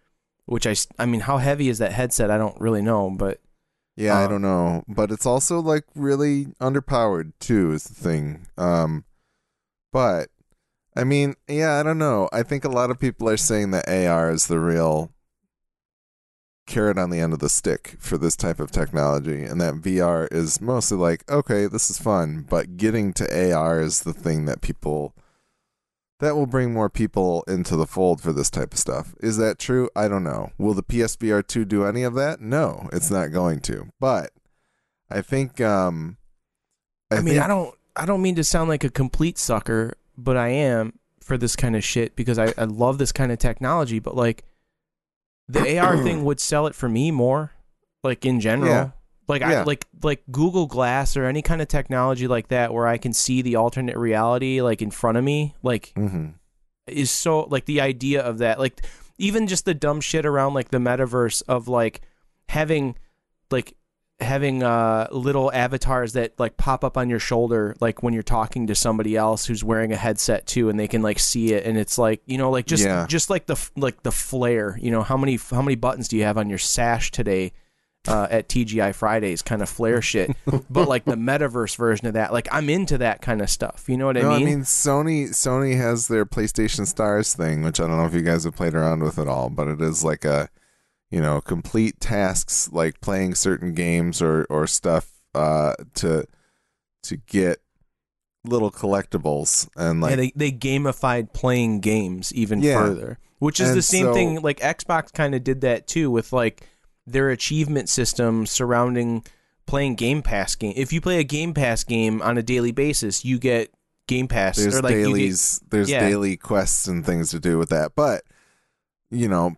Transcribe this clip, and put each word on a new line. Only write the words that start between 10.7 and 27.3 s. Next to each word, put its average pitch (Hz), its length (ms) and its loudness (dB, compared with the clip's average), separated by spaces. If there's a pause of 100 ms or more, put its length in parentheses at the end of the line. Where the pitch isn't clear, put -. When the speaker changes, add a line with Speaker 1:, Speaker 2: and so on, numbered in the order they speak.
Speaker 2:
I 123 80 -2
mean, 139 300 2 (140)
yeah, 147 320 0
I 151 40 0
don't 160 140 0
know. 127 340 2
I 117 120 -2
think 135 200 -4
a 151 60 -2
lot 123 220 2
of 123 80 -4
people 117 280 -2
are 107 100 4
saying 104 340 0
that 92 180 0
A 92 160 2
R 82 240 2
is 80 160 0
the 85 140 0
real 82 520 2 (1600)
carrot 104 300 0
on 90 120 0
the 87 100 -2
end 82 140 0
of 73 60 -4
the 71 100 0
stick - 500 -2
for - 180 -4
this 82 180 0
type 85 240 -2
of 73 120 -6
technology, 71 720 0
and 69 180 -4
that 80 140 0
V 90 240 -2
R 87 320 2
is 80 300 -2
mostly 113 360 -2
like, 85 320 0
"Okay, 120 380 2
this - 220 -2
is - 80 -6
fun," 80 520 0
but 87 280 -2
getting 104 360 0
to - 220 -2
A 92 160 2
R 82 280 2
is 80 220 0
the 82 120 -6
thing 78 320 -2
that 73 160 -4
people, 76 520 -4 (1080)
that 151 160 0
will 143 120 2
bring 123 260 0
more 110 160 2
people 92 580 0